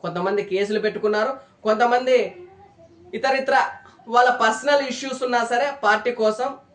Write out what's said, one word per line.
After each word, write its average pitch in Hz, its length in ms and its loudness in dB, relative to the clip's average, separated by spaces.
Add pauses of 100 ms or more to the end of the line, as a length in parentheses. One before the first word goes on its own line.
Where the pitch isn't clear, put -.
కొంతమంది 185 380 -2 (100)
కేసులు 202 340 0
పెట్టుకున్నారు, 214 460 0 (340)
కొంతమంది 240 500 2 (1000)
ఇతరితర 262 400 0 (560)
వాళ్ళ 247 160 6 (140)
పర్సనల్ 277 480 2
ఇష్యూస్ 262 360 -8
ఉన్నా 240 140 0 (100)
సరే 247 160 0 (160)
పార్టీ 214 380 2
కోసం 220 280 0 (260)